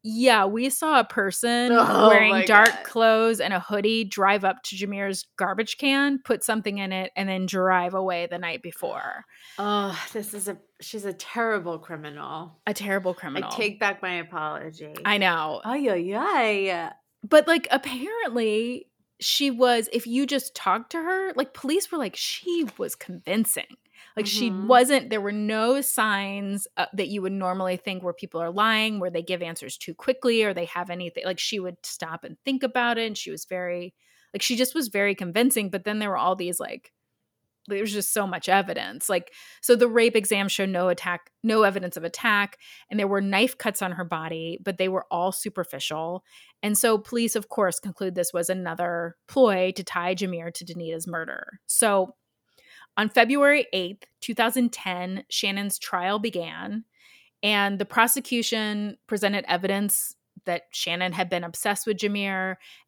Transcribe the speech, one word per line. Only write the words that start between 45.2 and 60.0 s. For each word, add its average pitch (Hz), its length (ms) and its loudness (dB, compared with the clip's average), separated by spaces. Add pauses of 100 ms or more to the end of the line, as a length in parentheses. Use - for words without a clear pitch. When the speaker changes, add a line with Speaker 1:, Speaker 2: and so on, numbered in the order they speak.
Speaker 1:
superficial. 165 920 -6 (380)
And 208 160 0
so 226 180 4
police, 233 400 -2
of 208 120 -4
course, 190 320 0
conclude 185 340 -6
this 175 180 -2
was 170 160 -2
another 175 680 -4 (100)
ploy 190 500 4
to 185 80 -8
tie 180 300 -2
Jameer 175 400 -6
to 175 100 -12
Danita's 165 420 -8
murder. 165 600 -10
So 202 480 2 (840)
on 214 120 0
February 277 640 6
eighth, 190 320 -4 (160)
two 240 100 -8
thousand 233 400 2
ten, 185 560 -6
Shannon's 196 500 -4
trial 190 400 -2
began, 190 680 -6 (580)
and 202 360 0
the 202 60 -2
prosecution 220 1120 0 (100)
presented 202 420 0
evidence 196 680 -2 (300)